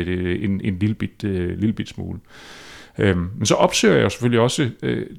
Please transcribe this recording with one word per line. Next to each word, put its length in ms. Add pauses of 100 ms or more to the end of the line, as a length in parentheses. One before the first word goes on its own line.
øh, 400
en, 200
en 160
lille 160
bit, 280
øh, 360
lille 140
bit 160
smule. 300 (800)
Øhm, 300 (100)
men 80
så 100
opsøger 400
jeg 80
jo 60
selvfølgelig 300
også, 300 (140)
øh, 220 (140)